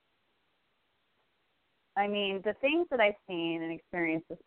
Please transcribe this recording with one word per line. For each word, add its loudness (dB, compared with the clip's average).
I 2
mean, -2
the 0
things 2
that 0
I've 6
seen -2
and -4
experienced -2
this -12